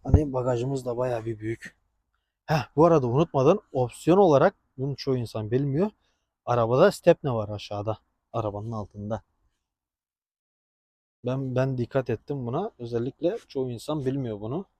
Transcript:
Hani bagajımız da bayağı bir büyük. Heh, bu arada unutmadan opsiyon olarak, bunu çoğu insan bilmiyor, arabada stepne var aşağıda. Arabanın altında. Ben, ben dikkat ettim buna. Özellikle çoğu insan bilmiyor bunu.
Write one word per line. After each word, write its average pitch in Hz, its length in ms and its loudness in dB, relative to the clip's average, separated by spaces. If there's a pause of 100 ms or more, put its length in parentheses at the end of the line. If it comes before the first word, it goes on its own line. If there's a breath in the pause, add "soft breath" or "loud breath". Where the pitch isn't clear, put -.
Hani 139 280 4
bagajımız 127 520 -2
da 120 120 -4
bayağı 120 280 -4
bir 113 140 -6
büyük. 110 380 -10 (720)
Heh, 147 200 -2 (100)
bu 156 100 6
arada 156 200 4
unutmadan 143 540 2 (120)
opsiyon 139 460 2
olarak, 165 360 6 (240)
bunu 135 180 -4
çoğu 131 200 -2
insan 110 340 -6
bilmiyor, 143 400 0 (560)
arabada 123 460 4
stepne 165 380 2
var 107 180 -2
aşağıda. 104 500 -6 (340)
Arabanın 110 400 -6
altında. 104 500 -8 (2000)
Ben, 131 300 -4
ben 131 240 0
dikkat 123 320 -2
ettim 127 360 -6
buna. 170 320 -4
Özellikle 123 600 -4 (100)
çoğu 131 220 -4
insan 135 340 -6
bilmiyor 127 360 -4
bunu. 131 240 -6 (160)